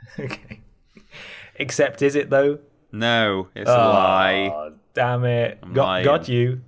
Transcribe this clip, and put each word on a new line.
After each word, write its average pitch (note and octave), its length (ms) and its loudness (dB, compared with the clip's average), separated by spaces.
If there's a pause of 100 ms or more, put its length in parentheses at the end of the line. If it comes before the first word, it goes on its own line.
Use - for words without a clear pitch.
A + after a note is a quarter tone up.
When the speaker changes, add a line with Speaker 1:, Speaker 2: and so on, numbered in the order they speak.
Speaker 1:
<laughs> - 140 -20
Okay. - 420 -14 (1000)
Except, C#3+ 440 -2
is C#3 140 2
it, C#3+ 140 0
though? C#3+ 280 2 (340)
Speaker 2:
No, G#2+ 640 0
it's G#2 140 -4
a B2 60 4
Speaker 1:
Oh, - 20 4 (140)
Speaker 2:
lie. F#2+ 800 2 (240)
Speaker 1:
damn B2 300 -2
it. A#2+ 380 -2
Speaker 2:
I'm F2+ 120 -16
Speaker 1:
Got, C3+ 100 2
Speaker 2:
lying. F#2 200 0
Speaker 1:
got D#3 240 2
you. B2 400 0